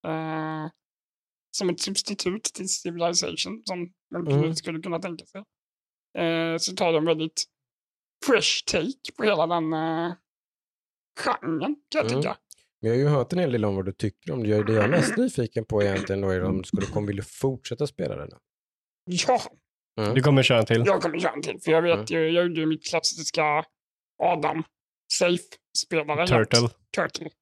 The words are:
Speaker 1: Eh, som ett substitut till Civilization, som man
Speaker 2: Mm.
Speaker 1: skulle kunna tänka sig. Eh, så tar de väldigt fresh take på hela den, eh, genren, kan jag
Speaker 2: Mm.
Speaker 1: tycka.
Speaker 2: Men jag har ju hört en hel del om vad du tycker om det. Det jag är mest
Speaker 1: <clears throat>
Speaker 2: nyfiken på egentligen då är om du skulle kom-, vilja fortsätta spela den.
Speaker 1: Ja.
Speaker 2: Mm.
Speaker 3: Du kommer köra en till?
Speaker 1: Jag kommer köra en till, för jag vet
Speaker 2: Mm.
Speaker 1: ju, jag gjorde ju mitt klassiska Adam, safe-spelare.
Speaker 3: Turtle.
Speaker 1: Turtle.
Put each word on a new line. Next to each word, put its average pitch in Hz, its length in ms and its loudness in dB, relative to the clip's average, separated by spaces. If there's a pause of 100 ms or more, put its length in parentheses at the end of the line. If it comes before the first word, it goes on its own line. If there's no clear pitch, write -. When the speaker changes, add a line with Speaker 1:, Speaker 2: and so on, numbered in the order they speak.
Speaker 1:
Eh, 156 640 -4 (880)
som 185 120 -2
ett 175 120 -2
substitut 196 640 -6
till 190 240 -8
Civilization, 175 960 -4
som 175 280 -8 (200)
man 175 160 -6
Speaker 2:
Mm. 151 260 2
Speaker 1:
skulle 160 260 -6
kunna 170 180 -6
tänka 175 280 -10
sig. 196 160 -16 (760)
Eh, 165 400 0
så 185 180 -4
tar 170 160 2
de 156 120 2
väldigt 160 400 -2 (800)
fresh - 400 2
take - 500 -4
på 262 60 -6
hela 180 240 2
den, 165 260 0
eh, 165 400 -2 (1080)
genren, 185 560 -2 (140)
kan - 120 0
jag 110 80 0
Speaker 2:
Mm. 135 120 0
Speaker 1:
tycka. - 140 -4 (440)
Speaker 2:
Men 110 100 0
jag 117 60 4
har 135 60 4
ju 147 60 4
hört 139 240 2
en 175 60 0
hel 156 140 2
del 110 120 2
om 98 120 2
vad 95 80 -2
du 95 80 -4
tycker - 400 -6
om 127 100 -2
det. 107 220 4
Det 107 80 2
jag 107 120 6
är 104 40 4
mest - 280 2
Speaker 1:
<clears throat> - 0 -
Speaker 2:
nyfiken 127 480 -2
på 104 180 2
egentligen 98 380 0
då 95 100 0
är 92 140 0
om 98 140 0
du 92 60 -6
skulle 98 220 -2
kom-, 104 200 -2
vilja 104 200 -4
fortsätta 131 600 -4
spela 71 300 -6
den. - 140 -12 (760)
Speaker 1:
Ja. 190 360 2 (600)
Speaker 2:
Mm. 107 140 0
Speaker 3:
Du 135 80 6
kommer 135 200 6
köra 123 160 6
en 107 80 4
till? 113 200 4
Speaker 1:
Jag 180 160 4
kommer 165 160 -2
köra 175 140 0
en 143 100 -8
till, 127 180 -6
för 160 120 -2
jag 160 100 6
vet 170 280 0
Speaker 2:
Mm. 165 120 0
Speaker 1:
ju, 160 80 2
jag 175 160 4
gjorde 165 140 -2
ju 156 60 0
mitt 156 240 -2
klassiska 156 720 0 (580)
Adam, 160 400 0 (500)
safe-spelare. 170 1120 0
Speaker 3:
Turtle. 120 420 4 (280)
Speaker 1:
Turtle. 160 340 -4 (120)